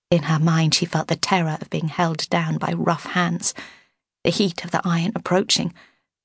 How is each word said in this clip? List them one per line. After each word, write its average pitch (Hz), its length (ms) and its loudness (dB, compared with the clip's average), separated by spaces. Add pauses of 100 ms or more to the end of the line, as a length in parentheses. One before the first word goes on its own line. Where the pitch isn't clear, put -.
(100)
In 170 140 2
her 160 140 2
mind, 160 360 4
she - 100 0
felt 160 240 -2
the 165 80 0
terror 165 420 0
of - 120 -12
being 160 180 -2
held 165 400 -2
down 160 300 0
by 165 160 -2
rough 170 300 0
hands, 175 500 -2 (680)
the 170 60 4
heat 185 320 0
of 170 100 -8
the - 120 0
iron 170 300 2
approaching, 175 580 0 (520)